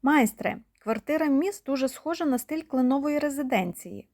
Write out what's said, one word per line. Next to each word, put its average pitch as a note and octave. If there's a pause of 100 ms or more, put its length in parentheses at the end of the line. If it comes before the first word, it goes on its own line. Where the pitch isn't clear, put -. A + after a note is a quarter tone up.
"Майстре, B3+ (200)
квартира C#4+
Міс D4+
дуже C4+
схожа E4
на C4
стиль D#4
кленової C#4
резиденції". B3+